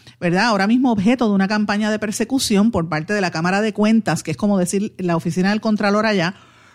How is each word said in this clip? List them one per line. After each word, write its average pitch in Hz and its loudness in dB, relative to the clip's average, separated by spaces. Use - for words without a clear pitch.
¿verdad? 180 0
Ahora 202 2
mismo 247 2
objeto 226 2
de 202 2
una 190 2
campaña 214 -2
de 214 -2
persecución 214 0
por 175 -2
parte 156 -4
de 208 -2
la 175 -2
Cámara 175 -2
de 220 -2
Cuentas, 214 0
que 160 -6
es - -6
como 208 0
decir 196 -2
la 175 -2
oficina 180 0
del 214 -2
Contralor 214 0
allá, 185 0